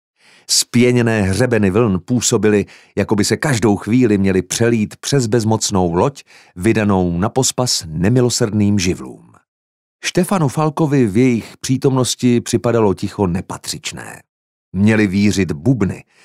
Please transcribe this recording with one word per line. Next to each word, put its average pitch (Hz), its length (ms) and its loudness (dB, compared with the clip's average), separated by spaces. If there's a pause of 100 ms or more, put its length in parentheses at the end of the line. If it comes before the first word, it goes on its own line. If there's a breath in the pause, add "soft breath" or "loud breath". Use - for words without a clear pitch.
(500 soft breath)
Spěněné 117 720 2
hřebeny 101 480 2
vln 98 340 2
působily, 107 640 0 (300 loud breath)
jako 101 180 0
by 101 100 0
se 107 120 0
každou 113 400 0
chvíli 107 420 2
měly 95 240 2
přelít 117 540 -2
přes 135 300 -2
bezmocnou 104 680 0
loď, 120 300 0 (320 soft breath)
vydanou 95 600 0
na 101 100 -2
pospas - 600 -2
nemilosrdným 104 880 0
živlům. 64 540 -6 (720)
Štefanu 175 440 0
Falkovi 147 580 0
v 95 100 -4
jejich 120 400 0
přítomnosti 127 840 0
připadalo 113 540 0
ticho 101 320 -4
nepatřičné. 73 960 -10 (500)
Měli 107 340 2
vířit 98 460 0
bubny, 92 520 -2 (200 soft breath)